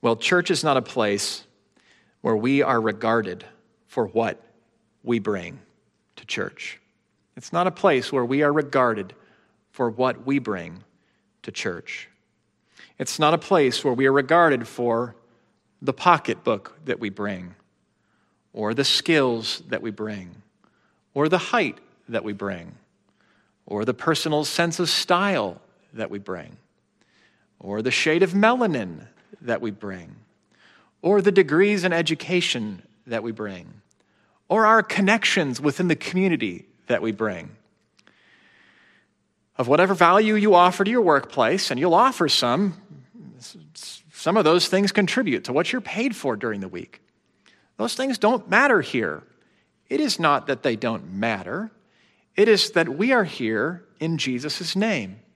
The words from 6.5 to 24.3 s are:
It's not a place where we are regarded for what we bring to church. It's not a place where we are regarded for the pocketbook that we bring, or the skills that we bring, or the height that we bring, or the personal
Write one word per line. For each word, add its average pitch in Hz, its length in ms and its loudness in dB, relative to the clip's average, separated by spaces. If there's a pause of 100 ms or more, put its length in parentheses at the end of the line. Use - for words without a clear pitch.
It's - 160 -16
not 175 140 0
a 185 40 0
place 156 400 2
where 131 140 0
we 135 180 0
are 143 100 2
regarded 127 640 0 (580)
for 120 180 -2
what 123 360 -2
we 139 120 0
bring 90 460 -8 (580)
to - 100 -14
church. - 560 -10 (920)
It's - 200 -8
not 156 160 4
a 165 40 0
place 151 460 2
where 131 80 0
we 131 140 2
are 135 60 4
regarded 139 540 4
for 120 500 -2 (680)
the 135 100 -2
pocketbook - 960 0
that 135 120 -4
we 107 120 -6
bring, 98 440 -10 (1000)
or 107 200 -4
the 135 120 0
skills 127 840 0
that - 140 -6
we 113 80 -6
bring, 101 520 -10 (680)
or 147 160 0
the 180 100 2
height 180 400 -2 (300)
that 113 160 -4
we 104 80 -6
bring, 98 420 -10 (920)
or 104 180 -4
the 120 100 0
personal 151 500 -2